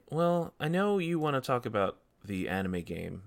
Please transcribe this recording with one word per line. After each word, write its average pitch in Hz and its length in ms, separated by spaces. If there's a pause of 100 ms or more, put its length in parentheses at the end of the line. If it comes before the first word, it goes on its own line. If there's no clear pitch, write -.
(100)
Well, 170 480
I 147 100
know 196 300
you 170 220
wanna 147 200
talk 123 260
about 98 320 (260)
the 95 240
anime 92 340
game. 87 440